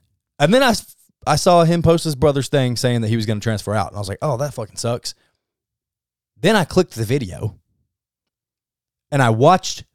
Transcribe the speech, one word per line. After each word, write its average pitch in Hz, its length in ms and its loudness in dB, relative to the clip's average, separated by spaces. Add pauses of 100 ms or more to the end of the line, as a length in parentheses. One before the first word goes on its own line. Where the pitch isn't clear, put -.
(380)
and 156 160 2
then 262 80 4
I 269 80 2
s-, - 240 -6 (320)
I 147 100 2
saw 170 280 4
him 170 180 2
post 165 220 2
his 156 120 -2
brother's 139 320 0
thing 127 280 0
saying 120 240 0
that 110 80 -2
he 113 80 0
was 110 100 -2
gonna 107 140 -4
transfer 104 340 -4
out. 101 140 -2
And - 80 -14
I - 20 -10
was 101 100 -8
like, 101 140 -10
"Oh, 143 160 -2
that 139 160 -6
fucking 110 220 -12
sucks." - 380 -6 (1200)
Then 190 180 2
I 185 80 2
clicked - 300 -2
the 113 100 -4
video 107 540 -6 (1500)
and 143 120 0
I 120 80 4
watched 143 540 2 (100)